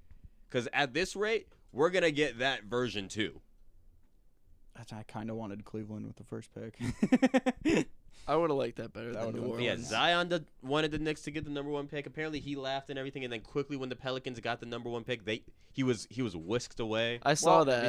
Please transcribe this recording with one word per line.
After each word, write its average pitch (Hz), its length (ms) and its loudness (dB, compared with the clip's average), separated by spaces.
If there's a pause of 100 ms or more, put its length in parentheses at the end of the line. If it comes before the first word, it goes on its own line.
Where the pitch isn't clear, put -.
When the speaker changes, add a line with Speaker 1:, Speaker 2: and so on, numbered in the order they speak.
(500)
Speaker 1:
'Cause 120 220 -2
at 135 220 0
this 170 220 0
rate, 214 340 0 (240)
we're 151 160 4
gonna 180 220 4
get 139 280 0
that 127 240 0
version 104 460 -2
two. 104 320 -2 (1400)
Speaker 2:
That's, 117 160 -14
I 107 100 -10
kinda 110 320 -6
wanted 107 300 -8
Cleveland 107 420 -6
with 110 80 -10
the - 80 -18
first - 300 -10
pick. 110 260 -12 (840)
<laughs> 302 240 4 (400)
Speaker 3:
I 143 60 4
would've 160 200 4
liked 120 220 0
that 113 160 -8
better 117 200 -8
Speaker 2:
That 110 60 -6
Speaker 3:
than 113 80 -2
Speaker 2:
would've 117 160 -4
Speaker 3:
New 120 120 -2
Speaker 2:
been 120 100 -2
Speaker 1:
Yeah, 113 60 2
Speaker 3:
Orleans. 117 180 -2
Speaker 1:
Zion 170 400 2
d-, 170 100 2 (220)
wanted 147 300 0
the 156 80 -2
Knicks 151 240 -2
to 156 80 -8
get 151 140 -6
the 151 40 -10
number 143 220 -4
one 143 160 -4
pick. 147 180 -6
Apparently, 156 340 -6
he 143 160 -8
laughed 135 340 -4
and 139 100 -6
everything, 135 260 -6
and 120 80 -6
then 113 80 -6
quickly 143 360 -4
when 131 120 -4
the 127 60 -6
Pelicans 131 460 -4
got 117 180 -2
the 117 60 -10
number 120 240 -6
one 117 160 -4
pick, 120 200 -4
they, 107 180 -2 (300)
he 131 100 0
was, 123 260 2
he 127 120 -4
was 107 140 0
whisked 90 440 -2
away. 117 440 0
Speaker 3:
I 147 120 6
saw 160 220 8
Speaker 2:
Well, 160 80 10
Speaker 3:
that. 131 240 4